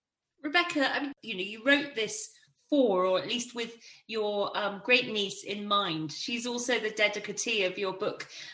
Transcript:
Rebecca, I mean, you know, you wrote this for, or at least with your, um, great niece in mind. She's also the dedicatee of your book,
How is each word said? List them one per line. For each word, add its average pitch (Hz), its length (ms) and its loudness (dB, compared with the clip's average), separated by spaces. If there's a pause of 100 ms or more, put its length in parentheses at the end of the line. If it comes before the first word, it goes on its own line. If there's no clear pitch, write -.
(440)
Rebecca, 302 520 2
I 247 60 0
mean, 285 120 -6 (100)
you 220 120 -8
know, 185 60 -4
you 214 240 -8
wrote 277 300 4
this 214 340 -4 (400)
for, 208 360 6
or 185 140 4
at - 80 -6
least 240 280 -4
with 233 180 -6 (340)
your, 208 500 -2
um, 196 260 -2
great 247 280 4
niece 202 320 -2
in 208 240 -6
mind. 170 440 2
She's 233 340 -4
also 240 340 0
the 214 120 -2
dedicatee 208 760 0
of 180 120 -2
your 190 160 -2
book, 190 340 -4 (260)